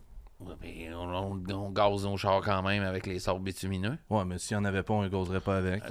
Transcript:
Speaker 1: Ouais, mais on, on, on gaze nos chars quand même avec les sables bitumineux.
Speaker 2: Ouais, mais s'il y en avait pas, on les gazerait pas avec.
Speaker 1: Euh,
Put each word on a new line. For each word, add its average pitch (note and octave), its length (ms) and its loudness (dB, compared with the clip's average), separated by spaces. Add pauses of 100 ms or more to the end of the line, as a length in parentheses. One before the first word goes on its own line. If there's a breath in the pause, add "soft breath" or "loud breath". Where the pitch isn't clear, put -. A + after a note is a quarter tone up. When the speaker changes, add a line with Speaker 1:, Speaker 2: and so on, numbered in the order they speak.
(460)
Speaker 1:
Ouais, E2+ 140 -10
mais E2 340 -12
on, F2 140 -6
on, F#2+ 340 -4 (120)
on G2 160 -4
gaze G2+ 340 4
nos G2+ 120 0
chars G2 260 4
quand F#2+ 200 2
même G2+ 200 2
avec F#2 240 -2
les F#2 120 -4
sables F#2+ 220 0
bitumineux. F#2+ 560 -2 (140)
Speaker 2:
Ouais, G#2 160 4
mais F2+ 120 -2
s'il - 180 -4
y G#2 40 2
en G2+ 40 2
avait G2 180 2
pas, A2 120 0
on G#2 80 4
les G2 80 0
gazerait F#2 300 0
pas G2 160 2
avec. F#2 280 0
Speaker 1:
Euh, - 60 -10